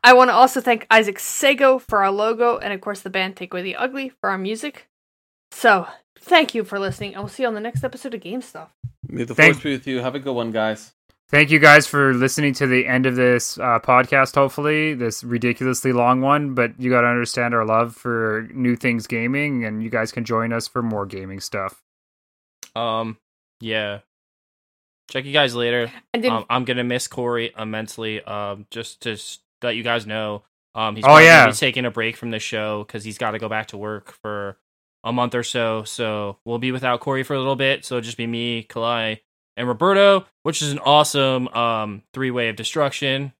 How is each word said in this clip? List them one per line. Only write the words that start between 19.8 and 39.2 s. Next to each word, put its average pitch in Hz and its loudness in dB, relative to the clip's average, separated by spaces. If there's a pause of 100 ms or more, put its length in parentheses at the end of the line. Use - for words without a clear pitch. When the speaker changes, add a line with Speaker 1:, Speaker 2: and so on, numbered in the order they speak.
Speaker 3:
you 110 -8
guys 113 -2
can 117 -6
join 113 -2
us 117 -4
for 123 -6
more 107 -4
gaming 95 -12
stuff. 95 -10 (920)
Speaker 4:
Um, 113 -4 (440)
yeah. 107 -4 (1120)
Check 131 -8
you 139 -12
guys 139 0
later. 120 -2 (240)
Speaker 1:
And 240 -2
then 254 0
Speaker 4:
Um, 113 -4
I'm 123 -2
gonna 123 -4
miss 123 -4
Corey 120 -6
immensely. 110 -10
Um, 104 -12
just - -14
to 117 -6
s-, - -16 (240)
let 117 -4
you 117 -8
guys 117 -4
know, 107 -8 (320)
um, 110 -4
he's 110 -2
Speaker 3:
Oh, - 8
Speaker 4:
probably 156 12
gonna 160 12
Speaker 3:
yeah. - 6
Speaker 4:
be 107 2
taking 127 -2
a 117 -2
break 113 -4
from 117 -8
the 110 -6
show 107 -6
'cause 104 -14
he's 107 -12
gotta 110 -4
go 110 -8
back 107 -6
to 107 -18
work 104 -12
for 101 -10 (480)
a 117 -4
month 123 -2
or 120 -2
so. 110 -4
So 107 -6
we'll 117 -6
be 127 -4
without 127 -2
Corey 135 -4
for 147 -6
a 135 -2
little 135 -2
bit. 135 -2
So 127 -8
it'll 117 -6
just 113 -12
be 117 -6
me, 117 -6
Kalai, 113 -4 (340)